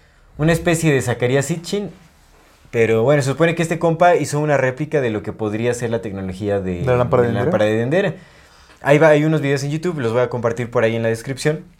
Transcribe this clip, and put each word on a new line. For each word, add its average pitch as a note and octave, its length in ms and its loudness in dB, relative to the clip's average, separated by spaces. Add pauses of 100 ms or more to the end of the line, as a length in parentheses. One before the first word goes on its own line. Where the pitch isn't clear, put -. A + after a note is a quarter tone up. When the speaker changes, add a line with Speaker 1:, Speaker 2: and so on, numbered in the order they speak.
(380)
Speaker 1:
una D#3 140 2
especie E3 420 0
de C3 80 2
Zacarías C3+ 440 0
Sitchin, F3+ 440 -6 (840)
pero A2+ 320 2
bueno, C#3+ 180 4
se C3 100 0
supone E3 240 0
que E3+ 80 0
este D#3+ 160 -2
compa E3+ 360 4
hizo D3 240 -2
una D3 180 2
réplica C3 440 -2
de A#2+ 80 0
lo G#2+ 140 -4
que G#2+ 100 -8
podría A2 400 -2
ser A#2+ 180 -6
la A2+ 100 -2
tecnología G2 600 -4
de, F2+ 200 -4
Speaker 2:
De - 40 -4
la B2+ 120 2
lámpara B2 260 2
de A#2+ 60 0
Speaker 1:
de A#2 40 -2
la G2+ 80 -2
Speaker 2:
Dendera. G2 100 0
Speaker 1:
lámpara G#2+ 140 2
de A2 120 2
Dendera. D#3+ 380 0 (680)
Ahí D3 160 4
va, D#3 120 6
hay D3+ 160 4
unos D#3 160 2
videos C#3 220 0
en C#3+ 80 -4
YouTube, D#3 280 -4
los A2+ 140 -2
voy B2 80 2
a A#2+ 80 0
compartir A#2 420 -4
por B2 120 2
ahí A2+ 120 2
en A2+ 80 -2
la A2+ 60 0
descripción. C3+ 520 -4 (180)